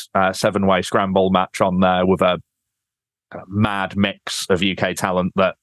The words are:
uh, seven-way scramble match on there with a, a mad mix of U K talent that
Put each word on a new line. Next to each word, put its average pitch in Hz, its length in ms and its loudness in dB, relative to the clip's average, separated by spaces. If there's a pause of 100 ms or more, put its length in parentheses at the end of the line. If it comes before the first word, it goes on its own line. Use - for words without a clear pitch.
(140)
uh, 95 180 2
seven-way 95 500 0
scramble 95 480 0
match 92 300 0
on 95 200 0
there 92 260 2
with 95 160 2
a, 90 160 2 (920)
a 90 160 -16
mad 98 480 -2
mix - 520 -4
of 92 140 2
U 95 140 0
K 92 180 -2
talent 90 400 -2
that 92 280 0